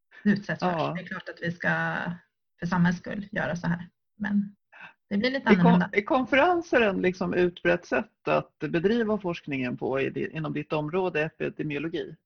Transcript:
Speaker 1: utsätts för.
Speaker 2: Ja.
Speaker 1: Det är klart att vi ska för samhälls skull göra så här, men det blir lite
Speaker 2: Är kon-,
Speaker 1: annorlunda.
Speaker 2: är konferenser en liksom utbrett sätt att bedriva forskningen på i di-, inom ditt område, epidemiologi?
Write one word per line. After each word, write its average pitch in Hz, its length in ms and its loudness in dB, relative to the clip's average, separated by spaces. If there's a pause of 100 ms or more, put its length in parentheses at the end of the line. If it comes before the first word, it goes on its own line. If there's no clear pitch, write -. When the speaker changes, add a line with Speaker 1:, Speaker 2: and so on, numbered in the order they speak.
(240)
Speaker 1:
utsätts 175 360 0
för. 180 120 0
Speaker 2:
Ja. 151 220 -2
Speaker 1:
Det 175 80 -8
är 175 40 -12
klart 180 240 -12
att - 120 -14
vi 170 100 -2
ska 165 440 -2 (640)
för 170 60 -6
samhälls 175 320 2
skull - 340 -8
göra 147 240 -4
så 175 120 -6
här, 170 220 -4 (280)
men 202 380 -2 (540)
det 202 80 -2
blir 247 140 0
lite 269 180 -2
Speaker 2:
Är 202 60 8
kon-, 180 40 2
Speaker 1:
annorlunda. 175 320 6
Speaker 2:
är 208 100 0
konferenser 294 800 2
en 190 200 2
liksom 180 320 0
utbrett 175 520 2
sätt - 420 -4
att 151 320 0
bedriva 208 580 0
forskningen 139 600 -4
på 131 220 -2
i 131 100 0
di-, 139 220 -6
inom 151 220 -6
ditt 147 200 -6
område, 160 480 -2
epidemiologi? 156 960 -6 (100)